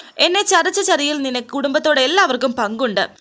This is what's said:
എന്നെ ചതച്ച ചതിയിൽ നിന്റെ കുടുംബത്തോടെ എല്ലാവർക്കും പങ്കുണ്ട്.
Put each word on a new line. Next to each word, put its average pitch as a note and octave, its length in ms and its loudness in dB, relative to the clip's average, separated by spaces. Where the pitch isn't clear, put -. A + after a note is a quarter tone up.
എന്നെ F4 240 2
ചതച്ച F#4 380 2
ചതിയിൽ D4 420 0
നിന്റെ B3+ 180 -4
കുടുംബത്തോടെ C#4 640 0
എല്ലാവർക്കും C4 520 2
പങ്കുണ്ട്. A3+ 560 -2